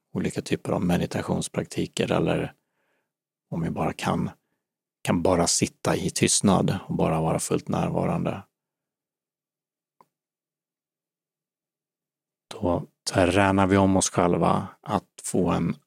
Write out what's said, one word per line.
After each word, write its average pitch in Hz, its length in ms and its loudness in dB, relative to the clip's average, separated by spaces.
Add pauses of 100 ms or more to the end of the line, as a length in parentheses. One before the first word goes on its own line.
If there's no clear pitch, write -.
(120)
olika - 300 -4
typer - 300 -4
av 90 120 0
meditationspraktiker 87 1300 -2
eller 85 400 0 (1000)
om 82 100 -4
vi 85 80 -4
bara - 220 -4
kan, - 380 -4 (720)
kan 90 200 0
bara 87 240 4
sitta - 500 -2
i - 140 -4
tystnad - 760 2
och - 80 -4
bara 85 260 0
vara 80 180 0
fullt - 300 -4
närvarande. 87 760 -2 (4000)
Då 87 280 -2 (300)
tränar 98 540 4
vi 95 100 4
om 95 200 6
oss 90 140 2
själva 90 560 2 (140)
att - 240 -4 (180)
få 87 280 0
en 87 260 0 (100)